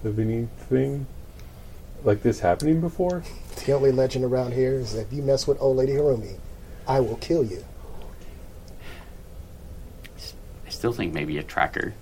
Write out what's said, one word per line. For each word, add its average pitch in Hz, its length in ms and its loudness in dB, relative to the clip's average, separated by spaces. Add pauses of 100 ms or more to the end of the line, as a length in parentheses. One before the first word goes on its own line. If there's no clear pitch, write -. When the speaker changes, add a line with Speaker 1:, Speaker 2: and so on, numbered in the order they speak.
Speaker 1:
of 107 160 0
anything 127 840 0 (960)
like 104 200 4
this 117 160 4
happening 147 420 4
before? 175 420 0 (420)
Speaker 2:
The 135 80 4
only 135 180 6
legend 127 340 4
around 123 280 2
here 131 220 4
is 120 180 -2
that 110 140 -4
if 117 60 -6
you 143 100 -2
mess 135 240 4
with 139 140 4
old 131 160 6
lady 135 160 4
Harumi, 117 440 2 (500)
I 135 120 6
will 113 180 4
kill 165 260 2
you. 92 200 -4 (3000)
Speaker 3:
I - 40 -14
still 117 240 0
think 87 200 -2
maybe 76 240 -2
a 78 60 -4
tracker. - 580 -2